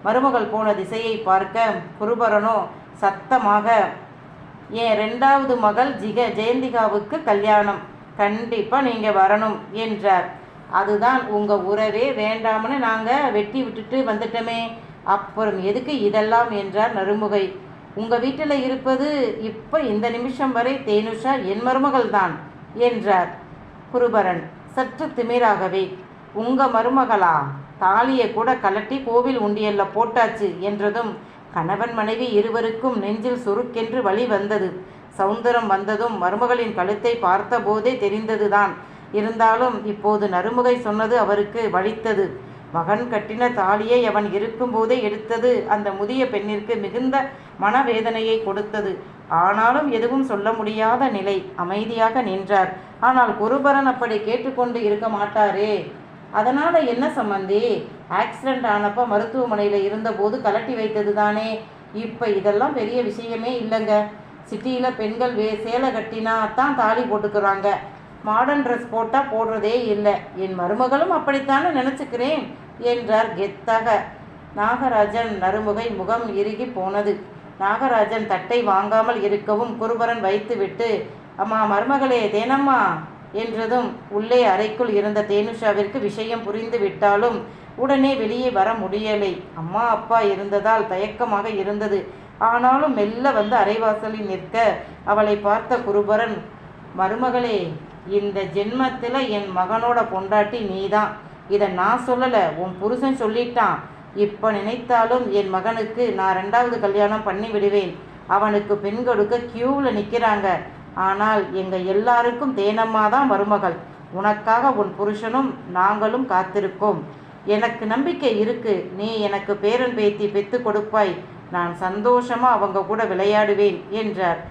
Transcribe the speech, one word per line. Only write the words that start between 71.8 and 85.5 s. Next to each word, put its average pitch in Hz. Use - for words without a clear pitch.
நினைச்சுக்கிறேன்" 269
என்றார் 226
கெத்தாக. 226
நாகராஜன் 226
நறுமுகை 214
முகம் 208
இறுகி 214
போனது. 196
நாகராஜன் 220
தட்டை 208
வாங்காமல் 214
இருக்கவும் 208
குருபரன் 233
வைத்துவிட்டு, 208
"அம்மா 214
மருமகளே, 247
தேனம்மா" 262
என்றதும் 226
உள்ளே 226
அறைக்குள் 214
இருந்த 208
தேனுஷாவிற்கு 208